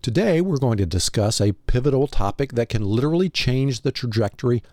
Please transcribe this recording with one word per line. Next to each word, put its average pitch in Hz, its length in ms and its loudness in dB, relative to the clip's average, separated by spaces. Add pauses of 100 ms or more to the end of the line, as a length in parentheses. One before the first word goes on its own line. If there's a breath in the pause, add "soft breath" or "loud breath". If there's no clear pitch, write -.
Today, 170 400 2
we're 185 160 0
going 123 180 2
to 98 80 2
discuss 101 560 0
a 101 140 2
pivotal 135 520 0
topic 107 460 -2
that 117 160 -2
can 107 160 -2
literally 151 460 0
change 131 500 0
the 135 100 -2
trajectory 117 720 -2 (100)